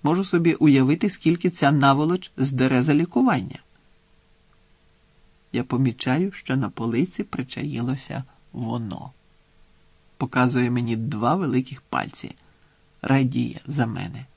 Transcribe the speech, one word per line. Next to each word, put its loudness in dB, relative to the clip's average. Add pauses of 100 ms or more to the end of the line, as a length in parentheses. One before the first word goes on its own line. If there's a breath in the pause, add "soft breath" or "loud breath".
Можу 2
собі 2
уявити, 4
скільки 0
ця 2
наволоч 2
здере 2
за 2
лікування. 2 (1900)
Я -2
помічаю, 0
що -6
на -2
полиці -4
причаїлося -6 (280 soft breath)
воно. -8 (1040)
Показує 0
мені -2
два -2
великих -2
пальці. -8 (680 soft breath)
Радіє 0
за -2
мене. -8 (120)